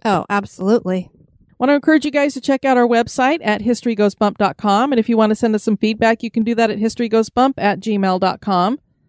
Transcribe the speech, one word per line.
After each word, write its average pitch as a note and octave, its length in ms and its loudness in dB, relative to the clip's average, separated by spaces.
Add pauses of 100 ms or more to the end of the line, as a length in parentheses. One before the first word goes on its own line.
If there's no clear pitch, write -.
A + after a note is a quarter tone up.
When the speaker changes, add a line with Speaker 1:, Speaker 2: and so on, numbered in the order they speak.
Speaker 1:
Oh, G3+ 260 0
absolutely. G3 800 -2 (480)
Speaker 2:
Want B3+ 120 0
to D4 40 4
encourage D4 300 2
you D4 60 -4
guys C#4+ 240 0
to B3+ 60 -10
check C4+ 240 -2
out C4 120 2
our B3 100 4
website A#3+ 560 0
at G#3 200 -2
history A#3 320 -2
goes G#3 200 0
bump G#3 240 0
dot F#3+ 180 0
com. G#3+ 360 0
And A#3+ 80 0
if - 80 -2
you A#3 80 2
want A3 140 4
to G#3+ 60 0
send A3+ 180 0
us G#3 100 -4
some G#3+ 120 0
feedback, A3+ 460 0
you A3+ 80 -6
can A3 140 -2
do A3+ 100 -2
that A3 160 2
at G3+ 80 -6
history A3+ 300 -2
goes A3 220 0
bump C4 280 0
at G3+ 220 -2
gmail G3 400 -2
dot F#3 200 -2
com. G3 380 0 (300)